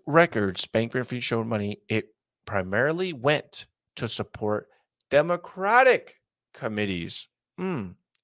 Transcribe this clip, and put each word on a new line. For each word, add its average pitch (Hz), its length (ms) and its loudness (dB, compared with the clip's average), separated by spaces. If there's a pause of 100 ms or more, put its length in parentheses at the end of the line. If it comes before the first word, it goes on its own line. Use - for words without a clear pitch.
records, 165 640 2
Bankman-Fried 120 560 -2
showed 113 240 -2
money. 104 400 -4
It 110 260 -2 (320)
primarily 127 680 -2
went 135 540 -2 (280)
to 120 140 -6
support - 580 -4 (420)
Democratic 180 1120 2 (320)
committees, 104 760 -4 (280)
mm, 143 380 -6 (280)